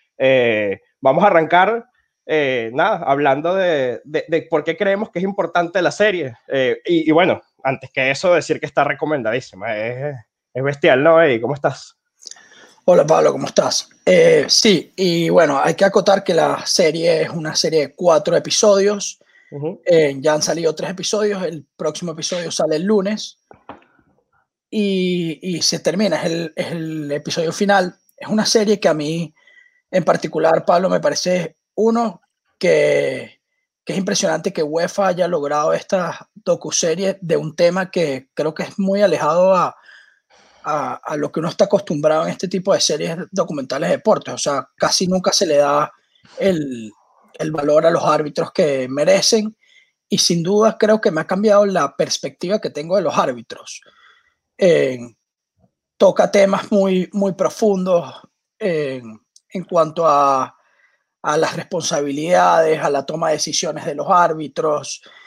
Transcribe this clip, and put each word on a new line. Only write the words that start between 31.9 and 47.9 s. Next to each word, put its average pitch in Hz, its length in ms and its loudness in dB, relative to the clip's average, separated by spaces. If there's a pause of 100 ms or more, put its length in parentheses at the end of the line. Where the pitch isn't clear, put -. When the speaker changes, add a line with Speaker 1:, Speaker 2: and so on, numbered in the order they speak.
Speaker 2:
que, 143 840 0 (440)
que - 80 -8
es 156 60 -4
impresionante 185 540 -2
que 170 100 -4
uefa 170 460 -2
haya 175 200 0
logrado 147 440 -2
esta - 600 -4
docuserie 175 840 -2
de 160 160 -2
un 156 180 -4
tema 180 360 0
que 143 440 -4
creo 156 200 -4
que - 80 -8
es - 160 -10
muy 196 240 0
alejado 175 520 2
a, 165 220 0 (880)
a, 139 300 -4
a - 220 -8
lo 147 140 -6
que - 100 -4
uno 160 100 -4
está 196 140 0
acostumbrado 156 600 0
en 175 60 -4
este - 180 -8
tipo 190 240 -2
de 147 80 2
series 165 380 -2 (120)
documentales 170 600 -4
de - 60 2
deportes. 143 360 0
O 123 60 -8
sea, 139 280 -4 (100)
casi - 300 0
nunca 185 260 0
se - 140 2
le 151 100 2
da 143 360 2 (460)
el, 143 540 -2 (460)
el 156 120 -4
valor 151 360 2
a 170 40 6